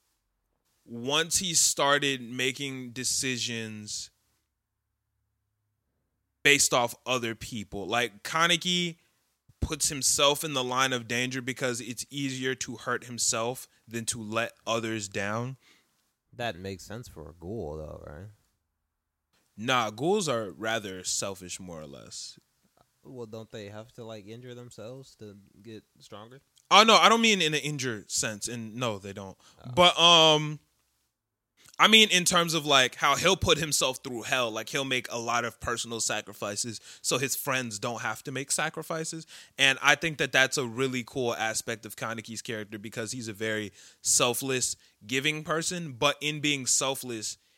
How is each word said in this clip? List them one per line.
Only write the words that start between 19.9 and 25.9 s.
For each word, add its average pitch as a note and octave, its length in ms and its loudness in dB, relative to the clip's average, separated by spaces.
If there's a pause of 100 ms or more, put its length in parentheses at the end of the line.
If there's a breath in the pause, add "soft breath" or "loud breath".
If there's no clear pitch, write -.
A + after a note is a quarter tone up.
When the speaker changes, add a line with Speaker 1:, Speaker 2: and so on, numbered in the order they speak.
Speaker 1:
ghouls D#3 380 0
are A2+ 240 -4
rather G2+ 500 -4
selfish, F#2+ 560 -6
more F2 220 -14
or D#2 60 -14
less. - 520 -16 (640)
Speaker 2:
Well, B2+ 240 -14
don't A2 240 -16
they G#2+ 200 -12
have A2 240 -16
to, A#2+ 100 -16
like, A2 240 -14
injure B2 260 -16
themselves A#2+ 600 -16
to G#2 200 -16 (260)
get A2 200 -16 (160)